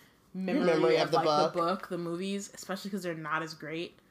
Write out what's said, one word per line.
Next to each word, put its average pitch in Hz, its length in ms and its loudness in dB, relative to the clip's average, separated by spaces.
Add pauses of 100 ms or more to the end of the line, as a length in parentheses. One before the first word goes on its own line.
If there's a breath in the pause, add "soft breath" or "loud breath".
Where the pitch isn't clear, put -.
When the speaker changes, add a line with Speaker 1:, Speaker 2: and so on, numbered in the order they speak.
(340 soft breath)
Speaker 1:
memory 185 320 0
Speaker 2:
Your 165 100 6
memory 160 220 6
Speaker 1:
of, 160 60 4
Speaker 2:
of 151 80 -2
the 160 60 4
Speaker 1:
like, 165 80 4
Speaker 2:
book. 156 280 4
Speaker 1:
the 175 60 -2
book, 175 300 -2
the 180 100 -4
movies, 190 560 -4
especially - 340 -8
'cause 196 140 -6
they're 175 100 -4
not 156 300 -4
as 160 100 -10
great. 160 440 -10 (140 soft breath)